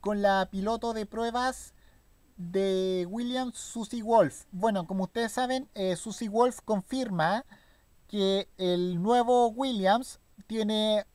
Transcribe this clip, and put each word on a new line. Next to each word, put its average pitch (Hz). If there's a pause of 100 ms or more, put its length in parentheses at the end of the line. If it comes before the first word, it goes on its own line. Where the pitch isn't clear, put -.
con 202
la 196
piloto 226
de 220
pruebas 233 (600)
de 185
Williams, 240
Susie 233
Wolf. 214
Bueno, 190
como 190
ustedes 233
saben, 254
eh, 185
Susie 220
Wolf 233
confirma 208 (640)
que 196
el 180
nuevo 240
Williams 226 (260)
tiene 214